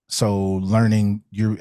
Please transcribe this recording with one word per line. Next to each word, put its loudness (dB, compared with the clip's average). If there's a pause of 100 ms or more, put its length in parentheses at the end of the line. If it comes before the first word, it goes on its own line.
So 0
learning 0
you're -2